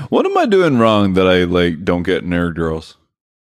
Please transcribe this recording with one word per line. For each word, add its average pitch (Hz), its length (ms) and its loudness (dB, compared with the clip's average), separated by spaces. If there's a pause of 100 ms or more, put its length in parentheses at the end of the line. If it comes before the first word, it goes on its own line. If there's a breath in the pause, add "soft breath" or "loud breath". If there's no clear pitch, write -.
(100)
What - 140 2
am 392 140 0
I 330 80 0
doing 180 320 2
wrong 104 360 2
that 92 140 2
I, 90 160 4
like, 87 400 0
don't 87 180 -2
get 87 220 -2
nerd 87 300 -4
girls? 80 420 -6 (520)